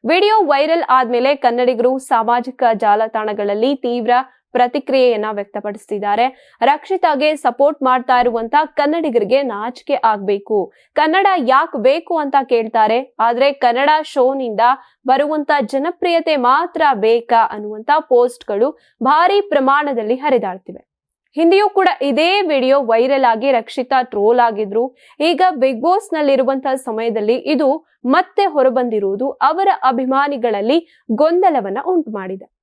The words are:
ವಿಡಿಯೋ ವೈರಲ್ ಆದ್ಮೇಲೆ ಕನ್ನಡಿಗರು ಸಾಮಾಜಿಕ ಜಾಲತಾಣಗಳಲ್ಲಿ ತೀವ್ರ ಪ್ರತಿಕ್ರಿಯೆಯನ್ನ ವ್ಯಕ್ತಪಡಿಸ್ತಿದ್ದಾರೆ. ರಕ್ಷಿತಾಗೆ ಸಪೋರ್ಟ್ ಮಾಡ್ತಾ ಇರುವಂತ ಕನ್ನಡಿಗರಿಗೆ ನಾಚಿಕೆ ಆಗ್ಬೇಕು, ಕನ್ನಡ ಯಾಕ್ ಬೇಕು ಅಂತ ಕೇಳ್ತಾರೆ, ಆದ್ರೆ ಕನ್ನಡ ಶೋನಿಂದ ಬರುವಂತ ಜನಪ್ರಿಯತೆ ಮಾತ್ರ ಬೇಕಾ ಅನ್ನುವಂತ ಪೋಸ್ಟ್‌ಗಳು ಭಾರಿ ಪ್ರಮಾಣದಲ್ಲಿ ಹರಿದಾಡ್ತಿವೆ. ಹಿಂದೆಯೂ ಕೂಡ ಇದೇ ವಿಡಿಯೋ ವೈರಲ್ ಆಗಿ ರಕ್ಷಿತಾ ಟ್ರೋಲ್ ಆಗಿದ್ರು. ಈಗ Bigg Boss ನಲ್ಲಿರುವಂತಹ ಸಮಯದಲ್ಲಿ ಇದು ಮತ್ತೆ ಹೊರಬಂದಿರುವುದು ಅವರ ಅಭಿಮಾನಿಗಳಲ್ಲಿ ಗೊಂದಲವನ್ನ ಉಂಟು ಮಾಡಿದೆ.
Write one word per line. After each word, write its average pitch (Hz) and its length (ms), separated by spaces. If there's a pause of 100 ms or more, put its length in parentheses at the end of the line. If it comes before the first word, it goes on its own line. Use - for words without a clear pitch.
ವಿಡಿಯೋ 381 380
ವೈರಲ್ 311 460
ಆದ್ಮೇಲೆ 254 460
ಕನ್ನಡಿಗರು 247 640
ಸಾಮಾಜಿಕ 240 640 (100)
ಜಾಲತಾಣಗಳಲ್ಲಿ 214 1000
ತೀವ್ರ 240 360 (400)
ಪ್ರತಿಕ್ರಿಯೆಯನ್ನ 247 800
ವ್ಯಕ್ತಪಡಿಸ್ತಿದ್ದಾರೆ. 208 1300
ರಕ್ಷಿತಾಗೆ 302 720
ಸಪೋರ್ಟ್ 277 480
ಮಾಡ್ತಾ 254 360
ಇರುವಂತ 233 360 (100)
ಕನ್ನಡಿಗರಿಗೆ 285 760
ನಾಚಿಕೆ 240 500
ಆಗ್ಬೇಕು, 202 800 (200)
ಕನ್ನಡ 330 420
ಯಾಕ್ 285 400
ಬೇಕು 294 420
ಅಂತ 285 180 (140)
ಕೇಳ್ತಾರೆ, 226 680
ಆದ್ರೆ 240 320
ಕನ್ನಡ 262 380 (140)
ಶೋನಿಂದ 254 580 (460)
ಬರುವಂತ 294 440 (100)
ಜನಪ್ರಿಯತೆ 330 760
ಮಾತ್ರ 294 460 (120)
ಬೇಕಾ 226 580
ಅನ್ನುವಂತ 214 380 (100)
ಪೋಸ್ಟ್‌ಗಳು 247 800 (240)
ಭಾರಿ 349 380
ಪ್ರಮಾಣದಲ್ಲಿ 269 720
ಹರಿದಾಡ್ತಿವೆ. 208 720 (480)
ಹಿಂದೆಯೂ 381 340
ಕೂಡ 381 200 (120)
ಇದೇ 311 400
ವಿಡಿಯೋ 277 400
ವೈರಲ್ 254 440
ಆಗಿ 233 260
ರಕ್ಷಿತಾ 247 500
ಟ್ರೋಲ್ 233 380
ಆಗಿದ್ರು. 226 560 (240)
ಈಗ 320 220 (100)
Bigg 262 240
Boss 349 380
ನಲ್ಲಿರುವಂತಹ 269 640
ಸಮಯದಲ್ಲಿ 226 600
ಇದು 285 520 (180)
ಮತ್ತೆ 370 400
ಹೊರಬಂದಿರುವುದು 247 840
ಅವರ 320 360 (160)
ಅಭಿಮಾನಿಗಳಲ್ಲಿ 254 1300
ಗೊಂದಲವನ್ನ 302 760
ಉಂಟು 330 260
ಮಾಡಿದೆ. 190 520